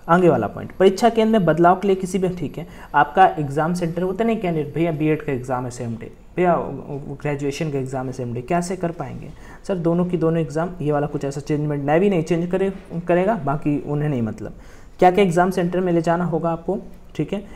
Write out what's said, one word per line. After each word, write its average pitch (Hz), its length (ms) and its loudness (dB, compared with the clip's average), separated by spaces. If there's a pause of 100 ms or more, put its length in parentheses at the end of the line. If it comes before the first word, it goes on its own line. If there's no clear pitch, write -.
आगे 175 200 6
वाला 117 180 2
point, 104 240 -10
परीक्षा 196 380 4
केंद्र 220 300 4
में 175 60 2
बदलाव 170 340 6
के 202 80 -2
लिए 190 80 4
किसी 190 220 -2
भी, 185 120 0
ठीक - 280 -8
है, 151 100 -10 (280)
आपका 147 300 6
exam 156 480 0
center 170 280 -4
होता 190 220 -2
नहीं, 226 180 0
candidate, 156 340 -2
"भैया 165 160 2
बीएड 151 340 0
का 143 80 -2
एग्जाम 123 320 -4
है 120 60 -8
same 117 240 -8
day, 113 160 -12 (260)
भैया 180 180 4 (680)
graduation 143 500 -4
का 139 80 -2
एग्जाम 131 260 -6
है 127 80 -6
सेम 123 200 -6
डे, 123 80 -6
कैसे 175 340 -2
कर 175 160 -4
पाएंगे?" 120 380 -10 (380)
सर 196 80 -2
दोनों 175 300 0
की 175 120 -2
दोनों 165 240 2
exam, 160 280 -4 (120)
ये 147 100 0
वाला 143 160 0
कुछ 143 180 -6
ऐसा 139 160 -6
changement 147 440 -2
नेवी 170 240 4
नहीं 180 140 2
change 175 280 -2
करे, 190 220 0 (340)
करेगा, 185 280 2
बाकी 147 520 -2
उन्हें 147 220 -2
नहीं 131 120 0
मतलब। 107 320 -6 (460)
क्या 180 120 8
क्या 202 120 6
exam 180 280 4
center 180 280 0
में 180 140 2
ले 170 80 4
जाना 170 240 2
होगा 165 240 -2
आपको, 165 280 -4 (380)
ठीक 151 180 -4
है, 196 120 -6 (100)